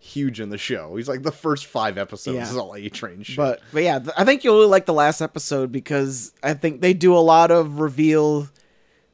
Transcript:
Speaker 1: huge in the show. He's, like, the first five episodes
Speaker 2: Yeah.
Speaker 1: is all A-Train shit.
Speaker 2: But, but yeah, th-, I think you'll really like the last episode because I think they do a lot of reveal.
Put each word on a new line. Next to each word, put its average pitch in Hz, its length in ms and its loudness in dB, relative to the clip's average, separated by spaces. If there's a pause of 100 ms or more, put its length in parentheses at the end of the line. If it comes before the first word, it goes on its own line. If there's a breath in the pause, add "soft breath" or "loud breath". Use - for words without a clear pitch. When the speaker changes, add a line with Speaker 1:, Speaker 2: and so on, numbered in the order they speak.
Speaker 1:
huge 131 400 -6
in 104 100 -8
the 104 80 -10
show. 87 380 -8
He's, 117 120 -10
like, 127 140 -6
the 151 100 -6
first 147 340 -4
five 110 300 -4
episodes 101 400 -8
Speaker 2:
Yeah. 120 140 -6
Speaker 1:
is 120 60 -6
all 101 180 -10
A-Train 104 480 -14
shit. 131 140 -16
Speaker 2:
But, 139 240 -2 (120)
but 151 120 0
yeah, 147 160 0
th-, 127 180 -12
I 185 60 4
think 262 180 4
you'll 233 140 4
really 214 100 8
like 190 200 4
the 175 60 0
last 151 300 2
episode 139 480 -6
because 135 640 -6 (100)
I 143 120 -2
think 143 260 -4
they 180 120 2
do 180 240 4
a 170 40 6
lot 165 320 6
of 156 260 0
reveal. 151 680 0 (640)